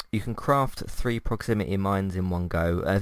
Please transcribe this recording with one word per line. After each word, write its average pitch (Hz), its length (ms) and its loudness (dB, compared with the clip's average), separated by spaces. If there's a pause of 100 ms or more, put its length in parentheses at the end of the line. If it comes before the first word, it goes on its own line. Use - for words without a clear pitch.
(120)
you 110 80 0
can 117 140 -4
craft 139 560 0
three 117 300 0
proximity 104 580 0
mines 95 380 0
in 92 160 0
one 87 160 0
go. 85 360 0
Uh, 98 180 2